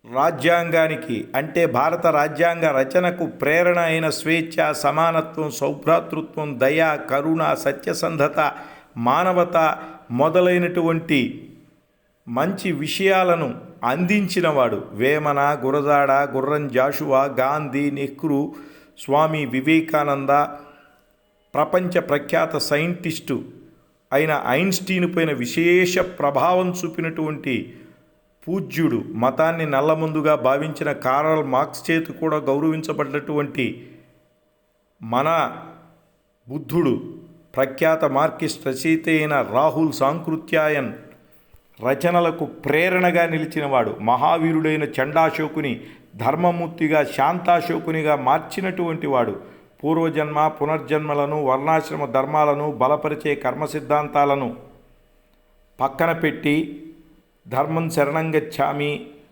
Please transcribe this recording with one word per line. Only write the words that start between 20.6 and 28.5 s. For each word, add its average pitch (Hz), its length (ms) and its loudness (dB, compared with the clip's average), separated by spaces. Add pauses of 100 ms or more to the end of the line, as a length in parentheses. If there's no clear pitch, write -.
ప్రపంచ 175 460 0
ప్రఖ్యాత 160 560 0
సైంటిస్టు 156 880 -2 (680)
అయిన 151 340 2
ఐన్‌స్టీన్ 175 720 0
పైన 160 160 2
విశేష 170 680 2
ప్రభావం 180 720 2
చూపినటువంటి 160 1080 -6 (680)
పూజ్యుడు. 156 560 -2 (100)